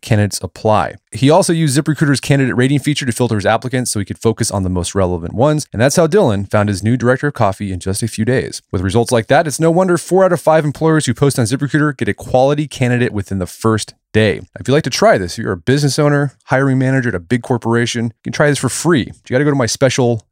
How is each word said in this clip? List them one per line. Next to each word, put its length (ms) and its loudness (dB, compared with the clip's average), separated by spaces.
candidates 420 0
apply. 540 -2
He 180 2
also 220 4
used 260 0
ZipRecruiter's 420 0
candidate 360 0
rating 240 2
feature 260 -4
to 60 -2
filter 240 0
his 100 -2
applicants 460 -2
so 80 -2
he 40 -2
could 140 -10
focus 320 -2
on 140 -2
the 40 -2
most 280 -4
relevant 360 -2
ones. 400 0
And 80 -4
that's 140 2
how 140 2
Dylan 420 0
found 180 2
his 140 -2
new 140 2
director 320 0
of 60 -6
coffee 380 -2
in 60 -6
just 240 -4
a 60 -4
few 160 -4
days. 380 -2
With 100 -2
results 300 0
like 160 0
that, 180 4
it's 140 -6
no 100 2
wonder 260 2
four 280 2
out 80 2
of 80 -2
five 240 2
employers 420 0
who 80 0
post 240 0
on 60 2
ZipRecruiter 520 -2
get 120 -4
a 60 0
quality 520 0
candidate 460 -2
within 260 -6
the 80 -4
first 480 -2
day. 280 2
If 80 -12
you'd 80 2
like 80 2
to 80 -4
try 280 2
this, 200 -6
if 60 -8
you're 80 -4
a 40 -4
business 440 0
owner, 320 2
hiring 340 0
manager 300 0
at 40 -6
a 60 -4
big 220 -2
corporation, 640 -2
you 180 -10
can 80 -8
try 160 2
this 100 0
for 100 -2
free. 360 0
But 260 -16
you 40 -4
gotta 100 2
go 60 2
to 60 0
my 100 0
special 640 0